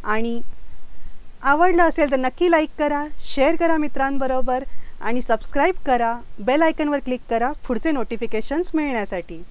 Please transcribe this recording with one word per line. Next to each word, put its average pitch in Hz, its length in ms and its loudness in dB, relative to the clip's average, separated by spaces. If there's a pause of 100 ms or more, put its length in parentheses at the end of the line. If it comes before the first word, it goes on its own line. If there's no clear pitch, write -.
आणि 226 380 2 (1000)
आवडलं 339 400 4
असेल 311 300 2
तर 277 40 0
नक्की 262 340 0
लाईक 311 280 2
करा, 294 260 0 (300)
शेअर 294 220 4
करा 330 200 2
मित्रांबरोबर 269 880 0 (360)
आणि 240 220 0
सबस्क्राईब 294 520 0 (120)
करा, 233 320 0 (200)
बेल 254 240 2
आयकॉनवर 302 360 0
क्लिक 247 220 -4 (100)
करा 233 220 -2 (160)
पुढचे 262 220 -2
नोटिफिकेशन्स 240 840 -2
मिळण्यासाठी. 208 760 -4